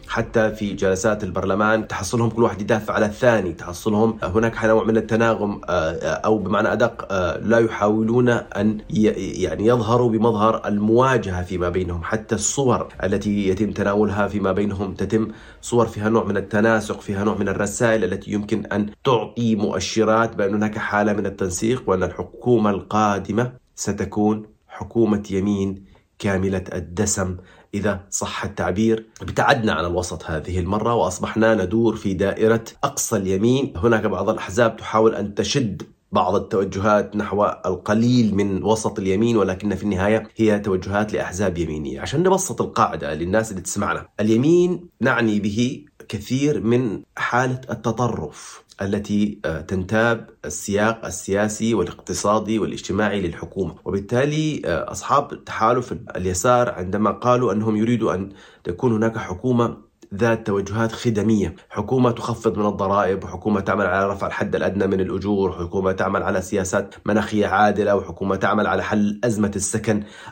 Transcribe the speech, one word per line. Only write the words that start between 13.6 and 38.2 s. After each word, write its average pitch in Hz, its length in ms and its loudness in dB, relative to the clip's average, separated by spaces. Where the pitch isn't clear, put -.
تناولها 101 580 0
فيما 98 240 0
بينهم 98 420 -2
تتم 107 340 0
صور 117 240 2
فيها 107 220 -4
نوع 110 160 4
من 101 120 -2
التناسق، 104 640 0
فيها 98 240 -4
نوع 101 140 0
من 101 100 0
الرسائل 104 560 0
التي 95 260 -6
يمكن 104 360 -2
أن 104 240 -2
تعطي 113 520 0
مؤشرات 110 800 0
بأن 101 180 0
هناك 107 240 -2
حالة 104 340 0
من 98 140 -2
التنسيق، 98 600 -2
وأن 92 160 2
الحكومة 107 680 0
القادمة 104 840 0
ستكون 107 680 -2
حكومة 104 640 0
يمين 98 600 -2
كاملة 95 520 0
الدسم 92 640 -2
إذا 101 260 -2
صح - 340 -6
التعبير. 101 640 0
ابتعدنا 104 500 2
عن 80 120 -2
الوسط 87 400 -4
هذه 85 340 -4
المرة، 107 360 0
وأصبحنا 110 600 2
ندور 107 420 2
في 98 180 -2
دائرة 107 500 2
أقصى - 320 -2
اليمين. 104 600 2
هناك 110 300 2
بعض 98 220 0
الأحزاب 113 480 0
تحاول 110 380 2
أن 101 200 -4
تشد 104 480 -2
بعض 95 220 2
التوجهات 101 840 2
نحو 101 280 0
القليل 107 920 2